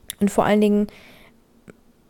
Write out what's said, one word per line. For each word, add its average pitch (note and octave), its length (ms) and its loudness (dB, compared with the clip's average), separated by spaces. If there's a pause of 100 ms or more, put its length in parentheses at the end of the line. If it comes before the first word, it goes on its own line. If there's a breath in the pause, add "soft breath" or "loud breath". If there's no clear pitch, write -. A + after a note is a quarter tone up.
(200)
Und G3+ 120 0
vor - 140 0
allen G#3 160 2
Dingen, G#3 260 0 (1200 soft breath)